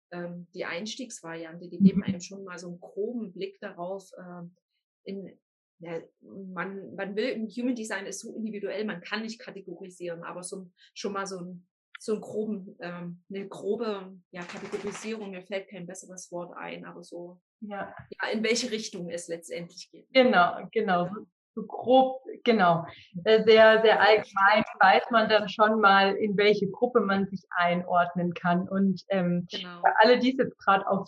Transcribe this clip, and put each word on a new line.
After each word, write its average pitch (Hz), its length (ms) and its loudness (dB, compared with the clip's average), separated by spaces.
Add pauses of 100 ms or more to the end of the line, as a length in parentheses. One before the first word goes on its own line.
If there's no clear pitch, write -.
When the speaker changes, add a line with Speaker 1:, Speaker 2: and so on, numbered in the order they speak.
(120)
Speaker 1:
ähm, 175 420 -10
die 180 120 -14
Einstiegsvariante. 170 1040 -12
Die 180 120 -8
geben 196 180 4
Speaker 2:
Mhm. - 40 -2
Speaker 1:
einem 185 180 -6
schon 196 220 -16
mal 175 160 -14
so 180 100 -16
einen 175 120 -14
groben 214 520 -8
Blick 190 280 -12
darauf, 185 480 -10 (100)
ähm, 175 360 -16 (480)
in, 196 340 -14 (420)
ja, 165 220 -10 (200)
man, 190 720 -12
man 190 200 -8
will, 220 140 -2
im 220 180 -6
Human 240 280 -4
Design 220 300 -8
ist 190 160 -10
so 226 140 -14
individuell, 208 500 -6
man 175 160 -8
kann 214 200 -8
nicht 226 180 -10
kategorisieren, 180 840 -14
aber 165 200 -12
so, 185 280 -14 (220)
schon 202 200 -8
mal 196 140 -6
so 185 120 -10
ein, 180 280 -14 (320)
so 220 140 -6
einen 202 80 -4
groben, 208 600 -8
ähm, 175 480 -12
eine 196 180 -10
grobe, 196 720 -6 (120)
ja, 175 120 -12
Kategorisierung, 202 880 -10
mir 180 120 -12
fällt 196 260 -8
kein 175 180 -14
besseres 180 440 -16
Wort 175 260 -10
ein, 170 280 -12
aber 175 180 -16
so, 175 380 -16 (200)
Speaker 2:
Ja. 202 320 -10 (160)
Speaker 1:
ja, - 220 -10
in 220 120 -4
welche 233 280 -2
Richtung 196 380 -8
es 170 180 -10
letztendlich 170 640 -12
geht. - 220 -20
Speaker 2:
Genau, 196 580 4
genau. 185 340 0
Speaker 1:
Genau. 185 80 -8
Speaker 2:
So, 214 120 -12 (320)
so 220 100 -8
grob, 262 540 2 (220)
genau. 180 420 4 (380)
Äh, 220 200 6
sehr, 220 380 10
sehr 214 140 6
Speaker 1:
Grobe 196 120 6
Speaker 2:
allgemein 214 560 4
Speaker 1:
Struktur - 180 -2
Speaker 2:
weiß 202 280 8
man 220 180 4
Speaker 1:
vielleicht. 214 140 4
Speaker 2:
dann 190 80 -6
schon 220 300 4
mal, 196 360 6
in 208 220 -2
welche 202 320 4
Gruppe 247 300 0
man 196 280 0
sich 190 220 -10
einordnen 175 840 0
kann. 180 340 0
Und, 196 420 0
ähm, 175 420 0
Speaker 1:
Genau. 180 300 -12
Speaker 2:
für - 200 4
alle, 247 180 8
die 247 120 2
es 262 60 -2
jetzt - 200 -2
grad 196 280 2
auf 185 220 -2